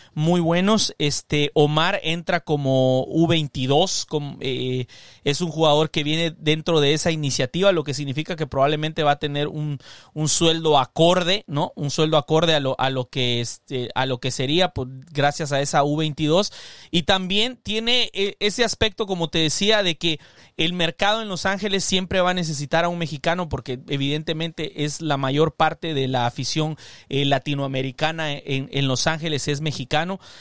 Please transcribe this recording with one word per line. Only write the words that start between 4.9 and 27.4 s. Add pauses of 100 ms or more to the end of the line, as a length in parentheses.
es
un
jugador
que
viene
dentro
de
esa
iniciativa,
lo
que
significa
que
probablemente
va
a
tener
un, (340)
un
sueldo
acorde,
¿no?
Un
sueldo
acorde
a
lo,
a
lo
que,
este,
a
lo
que
sería,
pues, (240)
gracias
a
esa
U
veintidós. (400)
Y
también
tiene,
eh,
ese
aspecto,
como
te
decía,
de
que (380)
el
mercado
en
Los
Ángeles
siempre
va
a
necesitar
a
un
mexicano
porque
evidentemente
es
la
mayor
parte
de
la
afición, (320)
eh,
latinoamericana